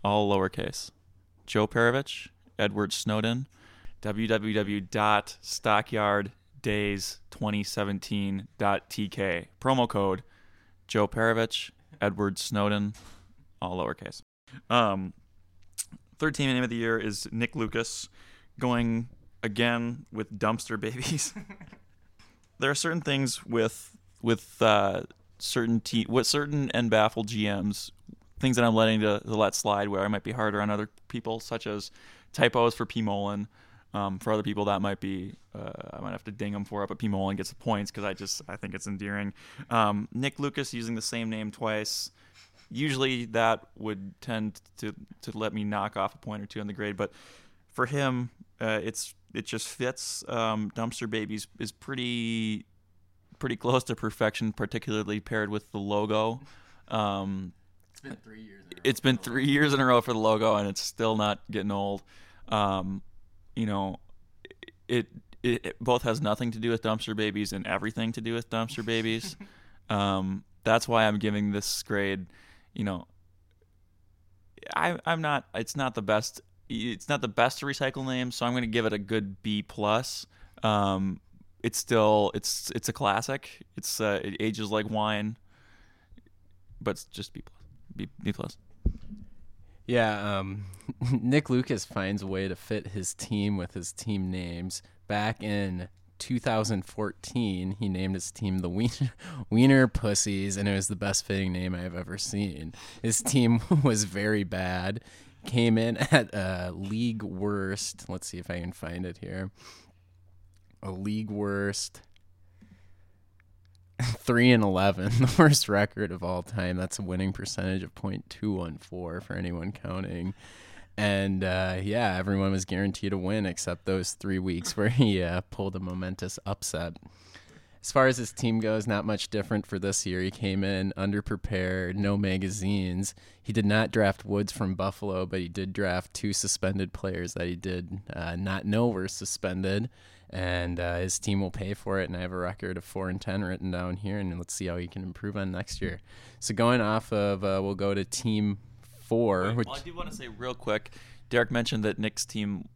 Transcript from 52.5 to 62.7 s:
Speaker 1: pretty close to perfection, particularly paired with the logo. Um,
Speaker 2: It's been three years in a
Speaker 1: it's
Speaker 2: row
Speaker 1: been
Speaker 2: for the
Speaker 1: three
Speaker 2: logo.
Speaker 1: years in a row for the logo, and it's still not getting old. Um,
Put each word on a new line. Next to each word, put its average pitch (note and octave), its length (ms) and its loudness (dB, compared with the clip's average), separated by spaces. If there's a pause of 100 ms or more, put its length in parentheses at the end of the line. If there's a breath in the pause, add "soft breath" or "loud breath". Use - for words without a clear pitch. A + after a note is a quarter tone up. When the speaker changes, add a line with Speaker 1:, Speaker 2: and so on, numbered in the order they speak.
Speaker 1:
pretty B2 160 -2
close B2+ 300 4
to A#2+ 100 -2
perfection, A2 580 0
particularly G#2+ 680 -2
paired G#2+ 280 -2
with G#2 220 -6
the G#2+ 80 -6
logo. G#2+ 600 0 (480 loud breath)
Um, G2 640 -2 (400)
Speaker 2:
It's - 80 -20
been C#3 160 -14
three A2 240 -20
years G#2+ 300 -20
in - 60 -14
a - 60 -18
Speaker 1:
it's C3+ 200 4
Speaker 2:
row C3+ 60 6
Speaker 1:
been B2+ 80 4
Speaker 2:
for - 60 -8
the - 80 -6
Speaker 1:
three C3 120 2
Speaker 2:
logo. C#3 100 6
Speaker 1:
years C#3+ 200 6
in C#3 60 4
a C3+ 60 6
row B2 160 8
for B2 120 -2
the A2+ 60 2
logo, A2 360 6
and G#2 140 2
it's G2 120 -6
still A2+ 360 0
not G#2 220 0 (100)
getting G2+ 220 -2
old. G2+ 320 -4 (460 loud breath)
Um, G2 520 0 (540)